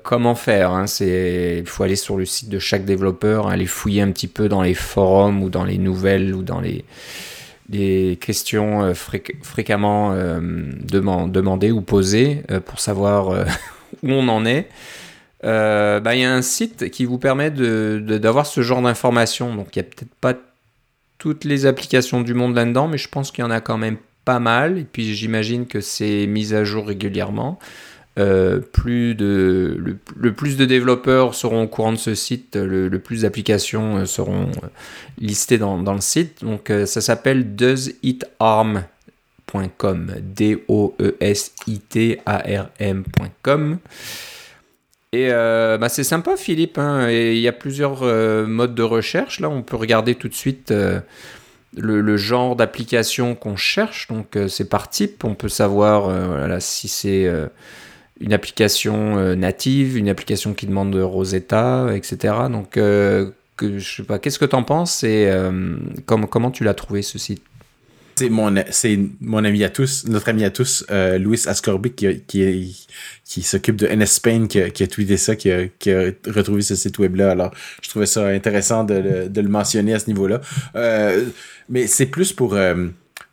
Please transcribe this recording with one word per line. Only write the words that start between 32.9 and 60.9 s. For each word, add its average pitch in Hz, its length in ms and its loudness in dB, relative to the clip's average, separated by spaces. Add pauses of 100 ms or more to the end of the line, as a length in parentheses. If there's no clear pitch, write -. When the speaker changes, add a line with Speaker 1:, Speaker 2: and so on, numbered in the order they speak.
Speaker 1:
plus 113 220 -8
d'applications, 107 800 0
euh, 95 60 0
seront, 95 440 -2 (140)
euh, 92 40 -12 (500)
listées 107 400 0
dans, 98 240 -2
dans 98 120 0
le 98 80 -4
site. - 420 -2
Donc, 110 260 -6
euh, 104 160 2
ça 110 160 -4
s'appelle 120 540 0
does 127 360 2 (120)
it 127 220 -2 (140)
arm 110 440 4 (600)
point 95 320 -4
com, 92 440 -2
D 101 460 0
O 104 340 2
E 101 200 0
S 101 320 -2 (140)
I 107 120 -4
T 113 460 0
A 101 140 0
R 98 300 -4 (100)
M 95 240 -2
point 92 260 -8 (140)
com. 151 340 0 (1400)
Et, 127 180 2
euh, 113 460 4
bah, 113 100 2
c'est 135 160 -2
sympa, 170 320 0
Philippe, 165 420 -2
hein, 143 320 0
et 117 260 2
il 113 60 2
y 117 60 4
a 117 60 2
plusieurs, 139 500 -4
euh, 110 420 2
modes 117 300 0
de 117 80 2
recherche. 117 560 0
Là, 151 100 -2
on 139 120 -4
peut 123 160 -8
regarder 113 380 2
tout 123 120 -8
de 110 60 -12
suite, - 380 -4
euh, 95 280 2 (800)
le, 107 240 0
le 104 160 4
genre 123 400 0
d'application 117 800 0
qu'on 104 200 -8
cherche. - 540 -2
Donc, 110 260 -6
euh, 101 140 0
c'est 98 200 -6
par - 200 -2
type. - 340 -4
On 113 100 -2
peut 104 160 -6
savoir, 101 600 4
euh, 92 180 0
voilà, 87 340 -2
si - 260 -6
c'est, 95 380 0
euh, 82 220 0 (720)
une 104 100 -2
application, 107 840 0
euh, 92 180 2
native, 131 640 0
une 104 100 0
application 101 460 -2
qui - 120 -10
demande 98 300 0